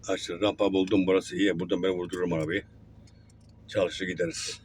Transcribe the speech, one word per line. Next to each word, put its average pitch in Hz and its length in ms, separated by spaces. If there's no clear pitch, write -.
Açtı. 90 340
Rampa 101 320
buldum. 95 340
Burası 95 280
iyi. 90 240
Buradan 90 240
ben 95 80
vurdururum 87 420
arabayı. 80 300
Çalışır 95 400
gideriz. 87 580